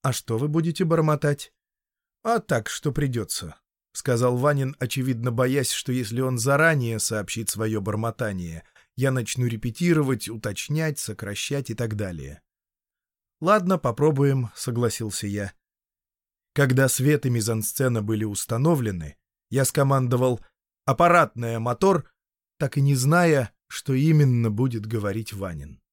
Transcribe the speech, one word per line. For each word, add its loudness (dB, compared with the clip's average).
«А -2
что -4
вы -2
будете 0
бормотать?» 0
«А 0
так, -2
что -4
придётся», — -4
сказал 0
Ванин, 0
очевидно -2
боясь, 0
что -4
если -2
он -2
заранее 2
сообщит -4
своё -2
бормотание, -6
я 0
начну -2
репетировать, 0
уточнять, -4
сокращать -6
и -6
так -4
далее. -8
«Ладно, 2
попробуем», — 2
согласился -4
я. -6
Когда 4
свет 2
и 2
мизансцена 0
были -2
установлены, -2
я 0
скомандовал 2
«Аппаратная, 2
мотор», 2
так -2
и 2
не 4
зная, 2
что -4
именно 4
будет -2
говорить -4
Ванин. -10